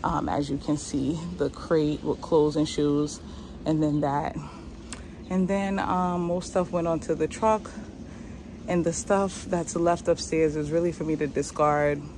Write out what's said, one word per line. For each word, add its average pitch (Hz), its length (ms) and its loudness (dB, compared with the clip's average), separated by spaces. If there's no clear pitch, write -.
Um, - 240 0
as 143 220 0
you 139 80 -2
can 147 180 0
see, 147 420 -2
the 139 140 0
crate 151 520 2
with 151 180 0
clothes 151 360 4
and 151 120 2
shoes, 147 520 2
and 156 160 2
then 151 200 4
that. 147 360 0
And 185 160 4
then, 196 320 0
um, 180 440 2
most 175 280 -2
stuff 180 220 0
went 170 160 0
onto 160 260 0
the 156 140 0
truck, 220 420 2
and 175 180 2
the 165 80 2
stuff 196 520 0
that's 170 320 -2
left 170 320 2
upstairs 160 480 2
is 151 160 -2
really 170 180 2
for 160 140 -6
me 156 120 0
to 147 120 0
discard. 147 760 2